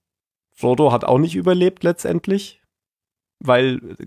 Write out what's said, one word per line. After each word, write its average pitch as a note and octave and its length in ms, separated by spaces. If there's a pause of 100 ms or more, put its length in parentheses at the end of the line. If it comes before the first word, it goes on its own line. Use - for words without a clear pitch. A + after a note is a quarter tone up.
(540)
Frodo B2+ 380
hat A#2+ 120
auch B2+ 140
nicht E3 160
überlebt F3+ 480
letztendlich, F3 800 (800)
weil B2+ 540 (100)